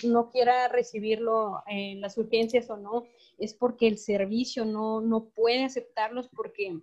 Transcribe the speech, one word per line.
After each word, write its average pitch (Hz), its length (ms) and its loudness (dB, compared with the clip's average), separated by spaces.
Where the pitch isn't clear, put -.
no 233 260 4
quiera 247 380 4
recibirlo 220 1000 0
en 196 360 -6
las 202 160 -6
urgencias 226 500 2
o 220 80 -8
no, 208 280 -6
es 220 160 -6
porque 240 340 0
el 208 100 0
servicio 214 680 -2
no, 220 340 -2
no 220 300 2
puede 233 340 2
aceptarlos 247 640 -6
porque 202 540 -8